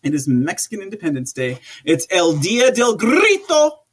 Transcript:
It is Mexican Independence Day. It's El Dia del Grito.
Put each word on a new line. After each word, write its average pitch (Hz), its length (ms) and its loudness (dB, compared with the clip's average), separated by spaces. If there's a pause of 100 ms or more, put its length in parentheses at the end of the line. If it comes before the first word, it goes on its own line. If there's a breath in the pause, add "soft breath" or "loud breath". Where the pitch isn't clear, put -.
It 147 140 -2
is 139 120 -4
Mexican 151 540 -2
Independence 160 520 -8
Day. 127 260 -6 (240 loud breath)
It's 160 260 0
El 165 280 2
Dia 233 340 2
del 240 240 2
Grito. 302 960 2